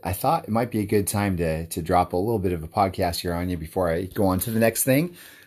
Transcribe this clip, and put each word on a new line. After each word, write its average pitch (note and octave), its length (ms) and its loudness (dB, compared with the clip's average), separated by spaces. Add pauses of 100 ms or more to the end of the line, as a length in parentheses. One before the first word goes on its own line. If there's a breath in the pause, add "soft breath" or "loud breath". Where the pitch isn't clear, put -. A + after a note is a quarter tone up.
I F#2 120 -4
thought D3+ 300 0
it - 60 -8
might A2+ 200 0
be A2 100 0
a G2+ 60 0
good G#2 200 2
time G2+ 300 0
to, E2 300 -2
to E2 160 -6
drop F2 320 2
a - 20 2
little G#2+ 220 0
bit F2+ 160 0
of D#2+ 80 -6
a D#2+ 60 -10
podcast F#2 520 0
here F2 140 -2
on F2 160 -2
you F2 80 -4
before D#2+ 320 -2
I F2+ 160 -2
go G2 220 0
on F#2 100 2
to A2+ 120 -4
the A2+ 80 0
next A2+ 260 2
thing. D3 320 2 (300 loud breath)